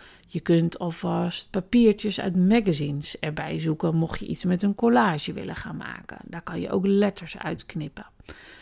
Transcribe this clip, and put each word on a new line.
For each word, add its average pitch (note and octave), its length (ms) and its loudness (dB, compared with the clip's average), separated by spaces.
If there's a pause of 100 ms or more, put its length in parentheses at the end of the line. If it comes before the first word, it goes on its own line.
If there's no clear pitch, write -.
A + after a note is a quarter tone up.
(260)
Je - 140 -8
kunt E3+ 380 2
alvast E3+ 720 -4
papiertjes G#3+ 680 4
uit F#3 160 -2
magazines F3+ 840 2
erbij D#3 420 -6
zoeken, D#3+ 340 0
mocht E3 240 2
je - 80 -6
iets - 180 -6
met F3+ 180 0
een G3+ 120 2
collage A3+ 580 2
willen - 240 -10
gaan - 200 -10
maken. - 480 -14
Daar E3+ 180 -12
kan E3+ 180 -8
je F3 100 -6
ook F#3+ 160 0
letters G3 520 2
uitknippen. - 680 -8 (560)